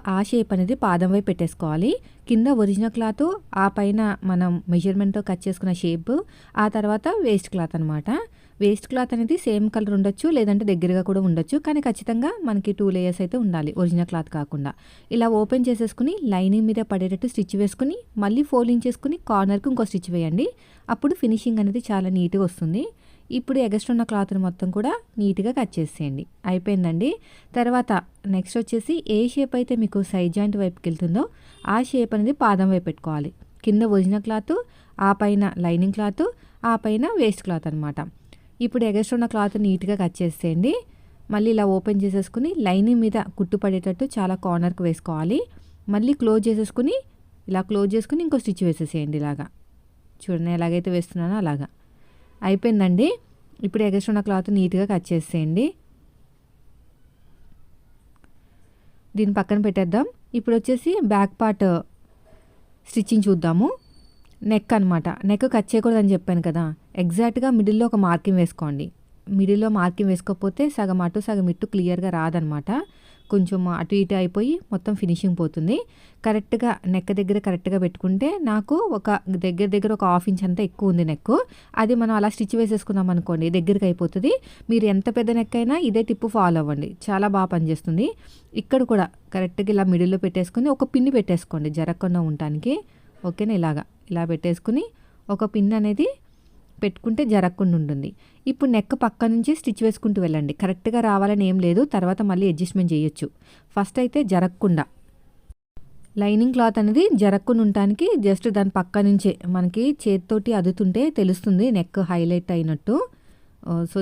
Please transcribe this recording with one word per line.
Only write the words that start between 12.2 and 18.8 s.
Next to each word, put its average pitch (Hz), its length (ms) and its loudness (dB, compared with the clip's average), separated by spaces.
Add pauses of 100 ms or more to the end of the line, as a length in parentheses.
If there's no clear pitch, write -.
మనకి 208 280 -2
టూ 196 160 0
లేయర్స్ 180 340 0
అయితే 185 140 -2
ఉండాలి 170 400 -2
ఒరిజినల్ 175 340 2
క్లాత్ 160 240 -6
కాకుండా. 143 380 -6 (380)
ఇలా 233 180 2 (100)
ఓపెన్ 240 300 0
చేసేసుకుని 240 460 -2 (200)
లైనింగ్ 196 340 2
మీద 220 120 -2 (120)
పడేటట్టు 185 400 -2
స్టిచ్ 202 300 -4
వేసుకుని 262 340 -2 (200)
మళ్ళీ 214 340 2
ఫోల్డింగ్ 240 360 2